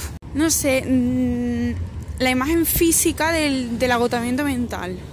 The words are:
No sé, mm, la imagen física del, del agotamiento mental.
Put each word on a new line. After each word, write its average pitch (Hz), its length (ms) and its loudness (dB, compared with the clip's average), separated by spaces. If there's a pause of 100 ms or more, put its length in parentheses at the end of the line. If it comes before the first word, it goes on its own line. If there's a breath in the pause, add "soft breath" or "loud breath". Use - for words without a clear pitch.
(340 loud breath)
No 311 160 2
sé, 262 360 2
mm, 240 1400 -2
la 254 80 2
imagen 285 360 2
física 330 680 2
del, 262 480 0
del 254 120 2
agotamiento 240 520 0
mental. 208 540 -4 (160)